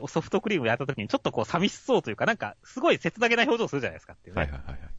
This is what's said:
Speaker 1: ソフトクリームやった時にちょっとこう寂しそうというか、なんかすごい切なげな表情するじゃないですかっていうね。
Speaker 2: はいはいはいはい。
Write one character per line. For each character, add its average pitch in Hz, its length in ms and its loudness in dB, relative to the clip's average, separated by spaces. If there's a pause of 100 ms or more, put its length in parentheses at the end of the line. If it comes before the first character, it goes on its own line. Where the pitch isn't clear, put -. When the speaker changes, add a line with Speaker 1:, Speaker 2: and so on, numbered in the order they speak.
Speaker 1:
ソ 165 140 0
フ - 80 -10
ト 196 120 2
ク 220 80 -4
リ 208 80 2
ー 143 40 2
ム 117 60 2
や 113 80 4
っ - 20 -8
た 139 80 -4
時 127 160 -4
に 101 60 -4
ち - 80 0
ょ 277 40 2
っ - 20 -6
と 147 100 0
こ 120 120 -2
う - 20 0
寂 175 240 0
し - 60 -8
そ 240 240 2
う - 20 -2
と - 80 -6
い 107 40 -2
う - 20 -4
か、 123 100 0
な 226 80 2
ん 220 40 -2
か 104 260 -6
す - 160 -14
ご 320 120 4
い - 80 4
切 - 200 -4
な 233 80 4
げ 233 80 4
な 233 80 4
表 233 140 4
情 226 100 0
す - 80 -4
る 139 60 0
じ 110 60 -2
ゃ - 20 -2
な 80 60 -10
い - 0 -
で 78 60 -14
す - 60 -20
か 78 60 -20
っ - 40 -20
て - 120 -20
い 90 40 -16
う - 20 -4
ね。 92 60 2
Speaker 2:
は 76 60 0
い 69 40 -6
は 67 60 -8
い 69 40 -10
は - 80 -10
い - 20 -8
は 69 60 -8
い。 - 20 -10 (200)